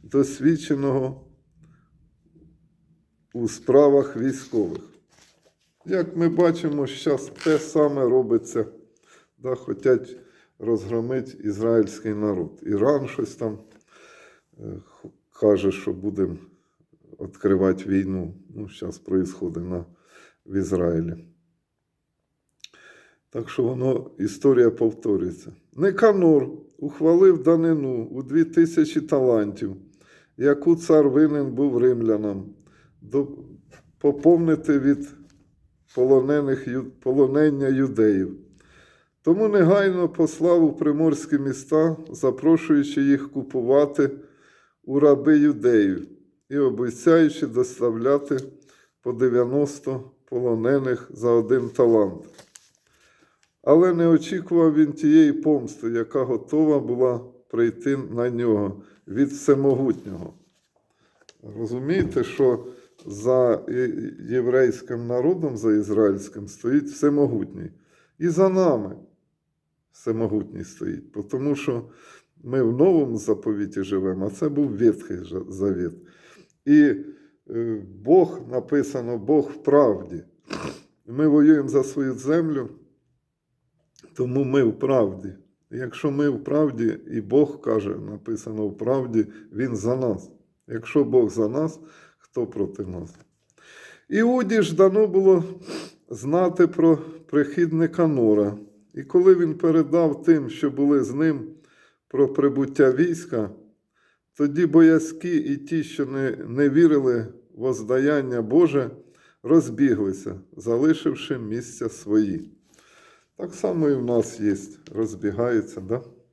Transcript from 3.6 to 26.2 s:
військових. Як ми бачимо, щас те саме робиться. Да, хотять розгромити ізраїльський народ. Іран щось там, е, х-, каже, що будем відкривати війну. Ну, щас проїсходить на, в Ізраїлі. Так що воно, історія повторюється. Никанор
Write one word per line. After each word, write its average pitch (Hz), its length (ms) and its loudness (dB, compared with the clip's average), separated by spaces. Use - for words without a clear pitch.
військових. 113 640 -4
Як 180 320 -4
ми 170 120 0
бачимо, 165 580 0
щас - 440 -4
те 156 160 2
саме 143 500 0
робиться. 117 560 0
Да, 127 180 -6
хотять - 600 -2
розгромити 117 840 -4
ізраїльський 107 720 0
народ. 101 520 -4
Іран 123 420 0
щось - 280 -10
там, 107 240 -8
е, - 40 -20
х-, - 240 -20
каже, 98 320 2
що - 220 -8
будем 95 460 -6
відкривати 95 680 -2
війну. 95 440 -4
Ну, 104 140 -14
щас - 300 -12
проїсходить 87 720 -6
на, 87 160 -8
в 98 100 -14
Ізраїлі. 85 680 -2
Так 117 200 -10
що - 140 -2
воно, 123 560 -2
історія 120 520 2
повторюється. 104 800 -4
Никанор 185 760 2